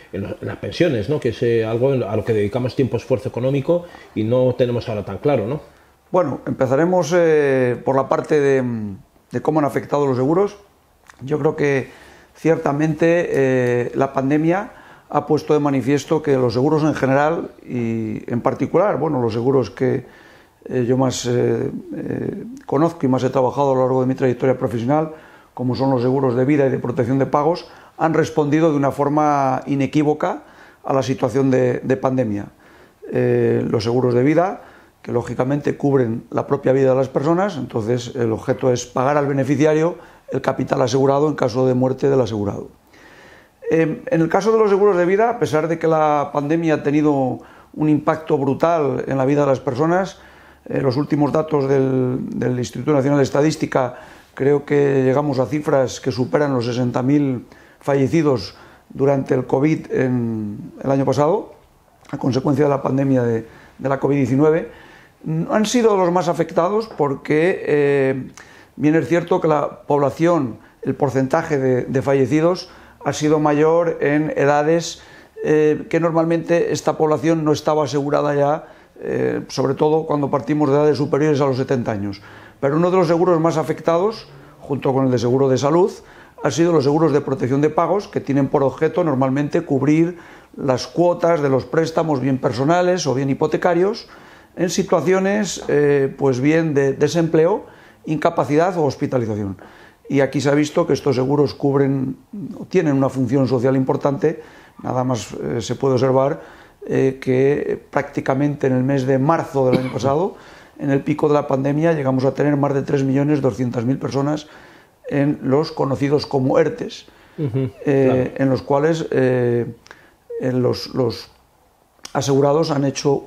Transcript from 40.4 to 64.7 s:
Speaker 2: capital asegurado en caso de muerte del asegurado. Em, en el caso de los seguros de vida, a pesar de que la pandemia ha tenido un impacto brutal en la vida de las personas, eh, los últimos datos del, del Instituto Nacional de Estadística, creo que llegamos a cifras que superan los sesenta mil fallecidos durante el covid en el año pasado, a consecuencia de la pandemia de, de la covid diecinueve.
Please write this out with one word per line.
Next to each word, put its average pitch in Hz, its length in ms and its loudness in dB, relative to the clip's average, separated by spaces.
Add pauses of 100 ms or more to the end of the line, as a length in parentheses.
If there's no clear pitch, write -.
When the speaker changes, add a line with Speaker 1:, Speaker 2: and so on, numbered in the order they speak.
Speaker 2:
capital - 400 -2
asegurado 135 480 2
en 143 60 -2
caso 131 300 0
de 127 100 2
muerte 131 340 0
del 135 100 2
asegurado. 104 480 -4 (1040)
Em, 160 360 0
en 165 140 0
el 165 60 0
caso 190 240 0
de 220 60 4
los 220 120 4
seguros 196 280 4
de 175 80 2
vida, 196 240 2
a 233 100 -4
pesar 156 300 0
de 160 100 -4
que 160 80 -2
la 151 460 2
pandemia 156 400 0
ha 135 100 -2
tenido 143 560 0 (340)
un 156 140 -2
impacto 156 500 0
brutal 139 680 0
en 135 100 -2
la 135 60 0
vida 143 180 2
de 143 60 2
las 135 140 0
personas, 165 560 -2 (500)
eh, 135 140 -4
los 131 160 0
últimos 147 340 0
datos 147 380 0
del, 131 480 0 (140)
del 123 280 -4
Instituto 123 320 -4
Nacional 143 280 2
de 135 40 4
Estadística, 143 760 -2 (340)
creo 143 320 0
que 143 400 2
llegamos 131 340 2
a 131 60 2
cifras 139 560 -2
que 135 100 -2
superan 139 420 0
los 120 120 -2
sesenta 123 360 -2
mil 135 440 0 (340)
fallecidos 139 760 0 (340)
durante 135 460 0
el 127 100 -2
covid 156 440 0
en 117 840 -2 (100)
el 135 80 0
año 135 140 0
pasado, 147 480 0 (580)
a 285 60 -8
consecuencia 135 480 0
de 143 40 2
la 139 120 0
pandemia 135 420 0
de, 113 220 -2 (320)
de 131 120 -4
la 135 120 -2
covid 143 160 2
diecinueve. 143 680 0 (380)